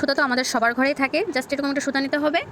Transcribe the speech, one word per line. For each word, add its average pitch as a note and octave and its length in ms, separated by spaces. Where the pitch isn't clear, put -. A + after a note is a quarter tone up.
সুতা C#4 180
তো D#4 100
আমাদের B3+ 240
সবার A#3 260
ঘরেই C#4 240
থাকে, C4+ 160
just C4 180
এরকম C#4 200
একটা C#4 140
সুতা C4+ 200
নিতে D4 180
হবে। D4+ 280